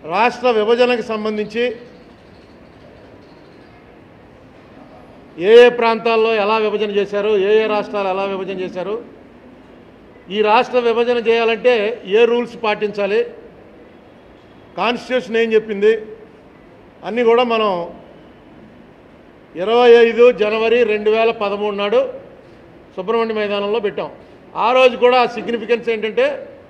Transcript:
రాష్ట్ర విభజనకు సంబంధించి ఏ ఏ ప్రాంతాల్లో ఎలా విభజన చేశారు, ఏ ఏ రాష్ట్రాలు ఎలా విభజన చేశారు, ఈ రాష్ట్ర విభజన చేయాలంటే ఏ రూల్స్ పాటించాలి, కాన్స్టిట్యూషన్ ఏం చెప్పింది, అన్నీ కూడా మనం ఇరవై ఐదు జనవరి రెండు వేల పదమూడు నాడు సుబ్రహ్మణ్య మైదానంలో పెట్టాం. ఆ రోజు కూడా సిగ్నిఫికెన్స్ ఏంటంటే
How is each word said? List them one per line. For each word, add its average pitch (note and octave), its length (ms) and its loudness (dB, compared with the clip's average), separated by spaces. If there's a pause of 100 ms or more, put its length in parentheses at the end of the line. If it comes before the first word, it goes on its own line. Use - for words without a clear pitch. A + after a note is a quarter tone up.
రాష్ట్ర A3 420 -2
విభజనకు A#3 520 2
సంబంధించి G#3+ 720 -6 (3750)
ఏ A3+ 260 10
ఏ B3 40 6
ప్రాంతాల్లో A3+ 640 0
ఎలా G#3+ 240 0
విభజన G#3+ 340 -2
చేశారు, G3+ 460 -2
ఏ G#3+ 260 2
ఏ A3 40 -2
రాష్ట్రాలు G#3 400 -4
ఎలా F#3+ 180 -2
విభజన F#3+ 340 -8
చేశారు, F#3 440 -8 (1300)
ఈ G3+ 120 -4
రాష్ట్ర A#3 380 2
విభజన A#3+ 380 0
చేయాలంటే A3+ 880 0
ఏ G#3+ 200 4
రూల్స్ A#3 380 -2
పాటించాలి, G#3 600 -2 (1500)
కాన్స్టిట్యూషన్ A3+ 600 -4
ఏం A3+ 160 0
చెప్పింది, G#3+ 480 0 (1000)
అన్నీ A3 200 -4
కూడా A#3 200 4
మనం G#3 500 -2 (1600)
ఇరవై A#3 360 4
ఐదు A#3 400 6
జనవరి A3 520 0
రెండు G#3+ 280 0
వేల A3+ 200 2
పదమూడు G#3 440 -4
నాడు G#3 380 -2 (840)
సుబ్రహ్మణ్య A3+ 380 -4
మైదానంలో G#3 460 -4
పెట్టాం. F3 320 -6 (440)
ఆ G3+ 160 0
రోజు B3+ 260 4
కూడా B3 280 2
సిగ్నిఫికెన్స్ A3+ 640 -4
ఏంటంటే A3+ 600 -4 (200)